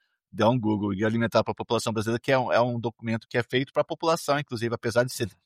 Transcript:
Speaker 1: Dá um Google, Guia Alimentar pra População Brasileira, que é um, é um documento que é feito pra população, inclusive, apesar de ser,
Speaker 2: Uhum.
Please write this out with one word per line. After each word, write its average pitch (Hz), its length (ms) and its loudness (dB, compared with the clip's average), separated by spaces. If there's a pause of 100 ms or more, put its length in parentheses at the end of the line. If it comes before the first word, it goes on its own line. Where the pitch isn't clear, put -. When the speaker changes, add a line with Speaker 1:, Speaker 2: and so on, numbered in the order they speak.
(320)
Speaker 1:
Dá 104 160 4
um 127 120 4
Google, 104 300 0
Guia 101 180 0
Alimentar 113 340 2
pra 107 100 -4
População 113 400 -2
Brasileira, 113 300 -2
que - 80 -2
é 135 80 4
um, 113 140 -2
é 104 80 4
um 120 180 0
documento 113 500 -6
que - 80 -4
é 120 60 2
feito 131 300 -2
pra 147 100 0
população, 160 560 0
inclusive, 117 340 -4
apesar 120 300 0
de 127 100 -2
ser, 131 120 -4
Speaker 2:
Uhum. 98 100 -10 (120)